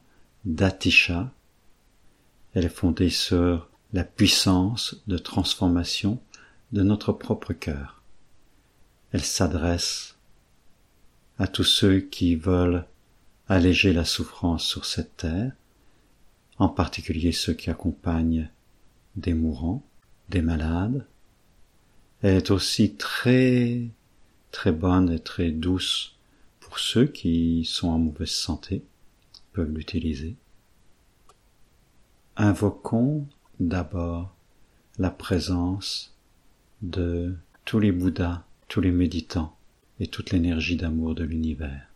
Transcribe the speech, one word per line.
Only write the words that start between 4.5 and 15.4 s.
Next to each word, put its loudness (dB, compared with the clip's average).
de -2
transformation -2
de 0
notre 2
propre -4
cœur. -8
Elle -2
s'adresse -2
à 2
tous -2
ceux 6
qui 0
veulent 2
alléger 6
la 2
souffrance -2
sur -6
cette -6
terre, -2